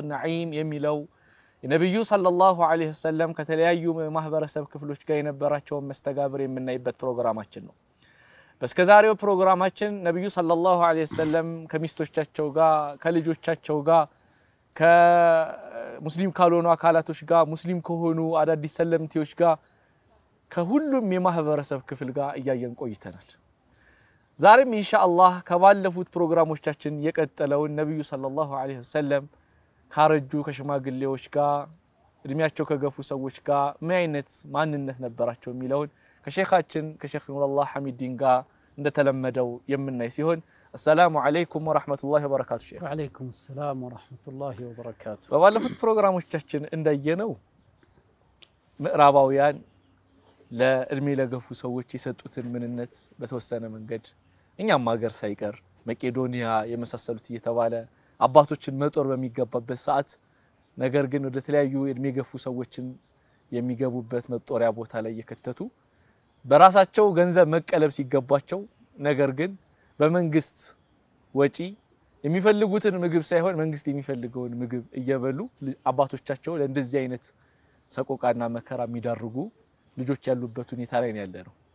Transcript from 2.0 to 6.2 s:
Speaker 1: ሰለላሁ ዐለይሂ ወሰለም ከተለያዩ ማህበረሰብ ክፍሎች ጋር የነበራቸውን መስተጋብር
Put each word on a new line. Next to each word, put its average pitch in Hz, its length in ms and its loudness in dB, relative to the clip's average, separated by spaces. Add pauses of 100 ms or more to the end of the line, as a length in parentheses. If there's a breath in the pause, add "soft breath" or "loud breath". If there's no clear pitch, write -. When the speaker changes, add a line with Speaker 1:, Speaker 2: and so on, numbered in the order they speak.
Speaker 1:
ሰለላሁ 185 580 4
ዐለይሂ 165 260 2
ወሰለም 160 440 -4
ከተለያዩ 160 520 0 (260)
ማህበረሰብ 156 560 -4
ክፍሎች 147 360 -12
ጋር 156 140 -2
የነበራቸውን 143 720 -4
መስተጋብር 139 540 -4